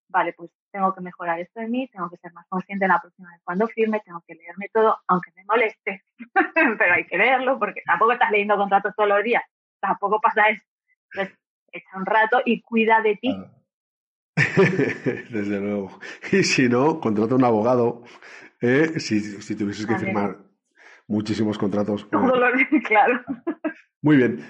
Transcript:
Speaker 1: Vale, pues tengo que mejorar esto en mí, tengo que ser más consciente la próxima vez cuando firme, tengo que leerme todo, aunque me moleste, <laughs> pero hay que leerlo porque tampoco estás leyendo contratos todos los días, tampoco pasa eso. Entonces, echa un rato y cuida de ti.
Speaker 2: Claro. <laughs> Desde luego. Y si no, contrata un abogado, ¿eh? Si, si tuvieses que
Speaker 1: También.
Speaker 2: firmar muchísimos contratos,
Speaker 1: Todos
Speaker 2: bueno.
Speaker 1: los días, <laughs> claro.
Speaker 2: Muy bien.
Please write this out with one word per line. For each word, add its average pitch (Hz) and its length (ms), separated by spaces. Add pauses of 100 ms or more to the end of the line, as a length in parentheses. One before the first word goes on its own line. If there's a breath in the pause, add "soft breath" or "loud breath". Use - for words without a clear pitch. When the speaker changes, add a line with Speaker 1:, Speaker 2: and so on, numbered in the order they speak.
Speaker 1:
Vale, 170 240
pues 170 180 (220)
tengo 190 200
que 190 100
mejorar 175 360
esto 180 220
en 226 100
mí, 254 180
tengo 175 220
que 175 60
ser 175 160
más 175 160
consciente 190 400
la 175 120
próxima 180 300
vez 175 140
cuando 190 240
firme, 220 360
tengo 170 220
que 165 80
leerme 175 380
todo, 220 340
aunque 180 300
me - 80
moleste, 214 580 (160)
<laughs> 277 600
pero 180 160
hay 175 120
que 175 100
leerlo 254 440
porque 196 260
tampoco 202 260
estás 240 200
leyendo 208 240
contratos 196 400
todos 208 120
los 202 140
días, 214 220 (360)
tampoco 202 400
pasa 214 280
eso. 220 160 (480)
Entonces, 190 260 (320)
echa - 260
un 190 100
rato 220 380
y 226 160
cuida 226 420
de 208 160
ti. 247 140
Speaker 2:
Claro. 190 180 (840)
<laughs> 143 960
Desde 104 300
luego. 101 380 (340 loud breath)
Y 196 100
si 131 260
no, 139 320
contrata 113 360
un 131 80
abogado, 117 580 (580 loud breath)
¿eh? 156 380
Si, 110 220
si 101 360
tuvieses 101 300
que 113 80
Speaker 1:
También. 95 200
Speaker 2:
firmar 101 240 (680 soft breath)
muchísimos 107 520
contratos, 104 520
Speaker 1:
Todos - 200
Speaker 2:
bueno. 247 200
Speaker 1:
los 247 60 (140)
días, 277 140
<laughs> - 40
claro. 220 320 (840 loud breath)
Speaker 2:
Muy 147 140
bien. 120 340